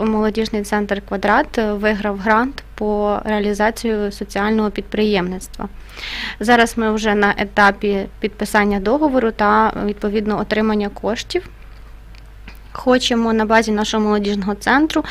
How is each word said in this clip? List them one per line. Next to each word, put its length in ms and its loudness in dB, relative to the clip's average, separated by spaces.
молодіжний 580 0
центр 460 -2
«Квадрат» 500 0
виграв 600 0
грант 440 2
по 500 0
реалізацію 880 0
соціального 580 0
підприємництва. 1000 -2
Зараз 380 4
ми 140 2
вже 220 0
на 240 4
етапі 680 2
підписання 600 0
договору 500 2
та, 420 4
відповідно, 520 -2
отримання 500 0
коштів. 600 -4
Хочемо 600 2
на 120 2
базі 280 4
нашого 320 2
молодіжного 500 0
центру 560 2